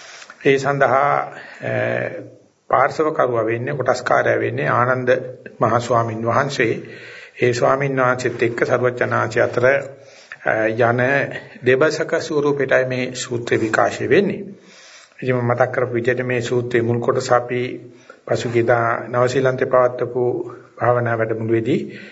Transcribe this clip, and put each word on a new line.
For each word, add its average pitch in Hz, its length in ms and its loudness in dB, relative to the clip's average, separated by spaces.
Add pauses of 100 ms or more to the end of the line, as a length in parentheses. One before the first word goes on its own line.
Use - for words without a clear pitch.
(460)
ඒ 139 120 4
සඳහා, 135 540 2 (500)
අ, 123 100 -4 (1000)
පාර්ශව 143 440 2
කරුවා 123 320 0
වෙන්නේ, 117 280 -4
කොටස්කාරයා 120 680 0
වෙන්නේ 120 280 -4
ආනන්ද 123 420 0 (460)
මහ 113 240 0
ස්වාමින් 117 460 0
වහන්සේ. 120 480 0 (640)
ඒ 123 160 2
ස්වාමීන් 135 420 0
වහන්සේත් 123 480 0
එක්ක 117 220 0
සර්වඥාන්සේ 117 760 0
අතර, 120 220 0 (760)
අ, 135 120 0 (280)
යන 120 200 4 (600)
දෙබසක 151 580 2
ස්වරූපයටයි 139 680 0
මේ 127 300 -4
සූත්‍රේ 120 440 -2
විකාශය 107 500 0
වෙන්නේ. 180 320 2 (760)
ඉතින් 127 200 -2
මම 123 120 0
මතක් 120 240 2
කරපු 123 220 -2
විදිහට 123 300 0
මේ 123 180 -2
සූත්‍රයේ 120 420 0
මුල් 120 160 0
කොටස 127 320 0
අපි 123 300 0 (600)
පසුගියදා 117 840 0
නවසීලන්තේ 127 580 2
පවත්වපු 123 580 2 (500)
භාවනා 117 440 0
වැඩමුළුවේදී 113 640 0 (320)